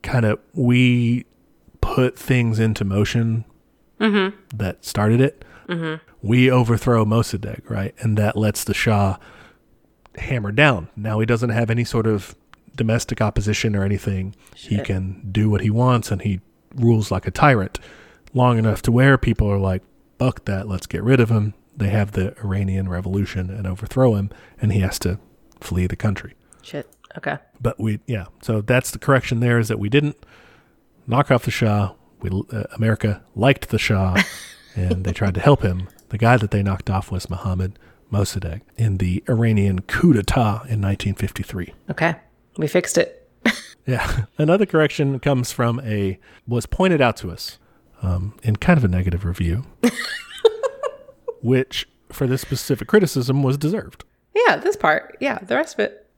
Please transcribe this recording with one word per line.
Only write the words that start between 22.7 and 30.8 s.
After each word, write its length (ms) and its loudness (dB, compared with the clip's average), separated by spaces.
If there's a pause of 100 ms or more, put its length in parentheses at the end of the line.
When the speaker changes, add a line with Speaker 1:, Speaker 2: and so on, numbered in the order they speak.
Speaker 1:
Revolution 600 -4
and 160 -8
overthrow 500 2
him, 140 -2 (320)
and 120 2
he 80 2
has 180 -2
to 200 -4 (420)
flee 260 -2
the 80 0
country. 400 -4 (260)
Speaker 2:
Shit. 260 -12 (300)
Okay. 200 -6 (220)
Speaker 1:
But 200 -4
we, 260 -4
yeah. 200 -6 (160)
So 200 -2
that's 300 0
the 80 -12
correction 400 0
there, 200 2
is 100 0
that 100 -2
we 100 -2
didn't 280 2 (920)